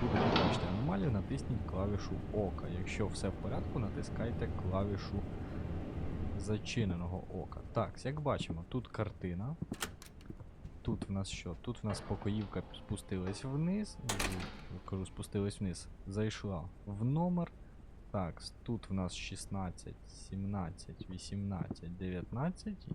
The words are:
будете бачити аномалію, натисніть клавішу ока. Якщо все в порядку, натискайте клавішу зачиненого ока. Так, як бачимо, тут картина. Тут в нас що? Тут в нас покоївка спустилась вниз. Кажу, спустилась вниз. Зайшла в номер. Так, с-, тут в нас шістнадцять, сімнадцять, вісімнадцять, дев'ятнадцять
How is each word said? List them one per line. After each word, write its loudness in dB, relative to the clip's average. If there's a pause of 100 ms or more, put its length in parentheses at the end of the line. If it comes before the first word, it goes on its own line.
будете 6
бачити 6
аномалію, 4
натисніть 2
клавішу 2 (220)
ока. 4 (100)
Якщо 2
все 2
в 2
порядку, 0
натискайте 0 (120)
клавішу 2 (1160)
зачиненого 2 (180)
ока. -6 (140)
Так, 2
як 0
бачимо, 0
тут 0
картина. -2 (1300)
Тут 0
в 0
нас 0
що? -4
Тут -4
в 2
нас 0
покоївка 0 (100)
спустилась -2
вниз. 2 (880)
Кажу, 0
спустилась 0
вниз. -2 (200)
Зайшла 0 (160)
в 0
номер. 4 (600)
Так, 0
с-, -10 (100)
тут -2
в -2
нас 2
шістнадцять, -4 (120)
сімнадцять, -2
вісімнадцять, -2
дев'ятнадцять -2